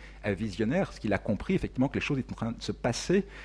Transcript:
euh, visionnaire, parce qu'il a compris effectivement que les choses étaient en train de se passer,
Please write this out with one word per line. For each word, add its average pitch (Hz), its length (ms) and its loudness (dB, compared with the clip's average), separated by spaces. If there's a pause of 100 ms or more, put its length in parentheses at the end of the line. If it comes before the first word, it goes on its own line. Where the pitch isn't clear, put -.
(240)
euh, 104 100 2
visionnaire, 110 520 2
parce - 140 -8
qu'il 107 140 0
a 95 40 4
compris 117 380 0
effectivement 127 320 2
que - 80 -2
les 95 60 2
choses 135 180 0
étaient - 120 -6
en - 40 -4
train 113 160 -2
de - 100 -8
se - 100 -2
passer, 175 540 2 (200)